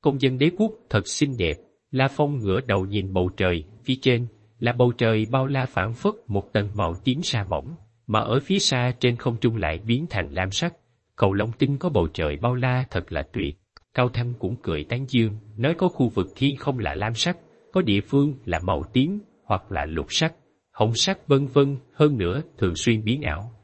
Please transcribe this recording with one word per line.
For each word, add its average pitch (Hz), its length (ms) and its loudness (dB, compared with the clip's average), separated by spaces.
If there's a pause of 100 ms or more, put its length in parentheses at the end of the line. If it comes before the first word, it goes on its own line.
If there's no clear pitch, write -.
công 139 200 0
dân 131 160 2
đế 147 200 4
quốc 220 140 2 (180)
thật 104 180 0
xinh 139 300 -2
đẹp. 82 160 0 (380)
La 131 160 2
Phong 143 320 -2
ngửa 101 220 0
đầu 98 240 0
nhìn 98 280 -4
bầu 90 240 2
trời, 87 260 0 (200)
phía 127 180 0
trên 120 260 2 (320)
là 120 140 0
bầu 123 240 4
trời 110 340 2
bao 135 160 0
la 135 180 -2
phảng 107 280 -2
phất 208 200 0 (140)
một 101 260 -4
tầng 101 220 0
màu 85 280 0
tím 131 200 0
sa 104 260 -2
mỏng, 85 260 -4 (320)
mà 107 120 2
ở 110 200 0
phía 190 200 0
xa 123 400 0
trên 123 160 4
không 120 260 -2
trung 113 140 2
lại 82 300 -2
biến 123 240 0
thành 85 220 -4
lam 92 200 -2
sắc. 170 220 -4 (420)
Cầu 98 180 2
Long 107 180 0
Tinh 143 260 0
có 175 120 -2
bầu 87 240 2
trời 76 280 -2
bao 123 140 0
la 127 360 0
thật 87 200 -4
là 73 220 -4
tuyệt. 73 260 -4 (340)
Cao 123 160 2
Thăng 120 300 -4
cũng 98 220 -4
cười 76 220 -2
tán 123 260 -4
dương, 110 280 2 (200)
nói 139 200 0
có 185 100 2
khu 127 220 2
vực - 260 0
thiên 139 200 0
không 131 240 -4
là 76 160 -4
lam 107 180 -2
sắc, 170 240 -2 (360)
có 113 80 2
địa 101 200 2
phương 143 320 2 (120)
là 82 180 -2
màu 85 200 0 (100)
tím, 170 260 2 (240)
hoặc - 280 -2
là 73 140 -2
lục 80 240 -4
sắc, 160 240 0 (380)
hồng 113 240 2
sắc - 320 -2
vân 139 200 4
vân, 139 300 2 (160)
hơn 147 240 4
nữa 95 240 0 (160)
thường 90 180 0
xuyên 110 280 2
biến 123 180 0
ảo. 92 300 -6 (120)